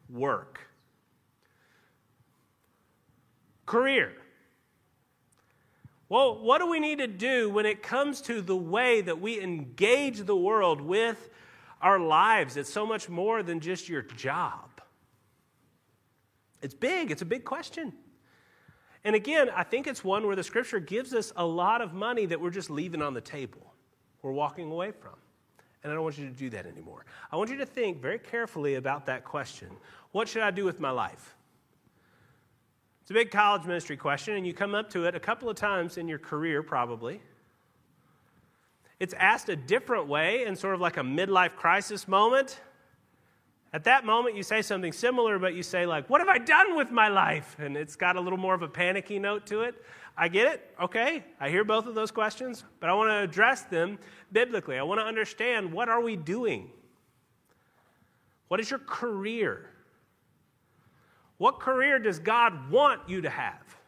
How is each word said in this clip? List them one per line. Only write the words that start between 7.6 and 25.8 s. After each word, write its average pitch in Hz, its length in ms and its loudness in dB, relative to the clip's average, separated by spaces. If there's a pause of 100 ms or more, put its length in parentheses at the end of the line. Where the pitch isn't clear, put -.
it 208 160 -2
comes 277 380 -2
to 233 200 -4
the 185 160 -2
way 214 440 2
that 175 200 -4
we 220 180 -4
engage 196 840 0
the 202 140 0
world 185 460 4
with 220 480 0 (500)
our 190 200 6
lives? 165 580 4
It's 143 160 -6
so 214 140 -2
much 220 200 -6
more 196 360 -2
than 170 160 -4
just 170 280 -6
your 156 140 -4
job. 135 800 -6 (1800)
It's 139 120 -10
big. 311 380 -2
It's 147 100 -6
a 185 40 -6
big 240 200 -4
question. 311 480 -8 (1120)
And 214 100 4
again, 269 400 4
I 180 80 0
think 262 240 -2
it's 269 160 -8
one 202 240 0
where 196 80 0
the 185 80 -2
scripture 233 380 -4
gives 214 320 -6
us 220 240 -2
a 175 80 0
lot 180 360 2
of 180 120 -8
money 214 320 -2
that 165 160 -2
we're 175 80 -4
just 175 200 -8
leaving 160 320 -6
on 143 120 -2
the 117 80 -8
table, - 520 -14 (480)
we're 135 120 -6
walking 147 360 -4
away 175 220 -6
from. - 220 -20 (680)